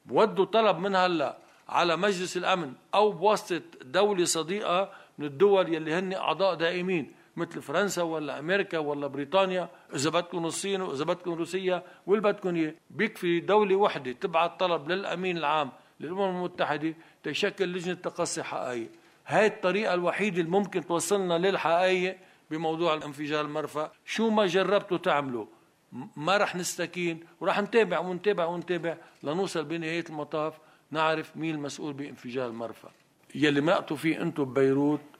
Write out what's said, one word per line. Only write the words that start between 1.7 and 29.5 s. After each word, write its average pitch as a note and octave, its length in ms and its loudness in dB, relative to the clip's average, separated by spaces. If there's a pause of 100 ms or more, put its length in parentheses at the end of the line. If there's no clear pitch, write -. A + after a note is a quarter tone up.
مجلس F#3 400 0
الأمن F3 360 0 (200)
أو G#3 180 4
بواسطة F3+ 500 0 (200)
دولة F3 440 2
صديقة F3+ 640 -2 (260)
من C#3+ 80 -6
الدول E3+ 480 4
يلي D#3 200 -2
هن F#3 200 -2
أعضاء F3 420 0
دائمين F3 560 0 (240)
مثل E3 260 -8
فرنسا F3 400 0
ولا D3+ 380 -4
أمريكا F3 380 -2
ولا C#3+ 300 -4
بريطانيا، E3+ 640 0 (260)
إذا D3 140 0
بدكم F3 360 0
الصين F#3+ 360 -2
وإذا D3 220 -4
بدكم F3 280 -2
روسيا F3 520 -2 (240)
واللي G#3 240 4
بدكم F#3 240 -2
إياه. D#3 180 0 (160)
بيكفي E3+ 500 0
دولة F#3+ 360 4
وحدة D#3 360 2
تبعت E3+ 480 0
طلب E3 320 0
للأمين F#3 460 -2
العام D3 340 0 (280)
للأمم F#3 380 -2
المتحدة D#3+ 560 -2 (300)
تشكل F#3+ 420 -2
لجنة F3+ 280 -4
تقصي E3+ 500 -4
حقائق. B2 460 -6 (380)
هاي F#3+ 200 4
الطريقة G3+ 460 0
الوحيدة F3+ 460 0
اللي E3 120 -2
ممكن F#3+ 340 0
توصلنا F3 520 0
للحقائق F#3 800 2 (340)
بموضوع D#3+ 420 0
الانفجار D3+ 520 -4
المرفأ. D3 460 -6 (140)
شو A3+ 240 0
ما G#3+ 160 4
جربتوا F#3 520 2
تعملوا C#3 480 0 (460)
م-، B2+ 140 -12 (100)
ما E3+ 220 0
رح G3 180 0
نستكين، E3+ 640 -4 (220)
ورح F3+ 180 0
نتابع G3+ 400 2
ونتابع F3+ 460 0
ونتابع E3+ 520 -4 (260)
لنوصل E3 420 -2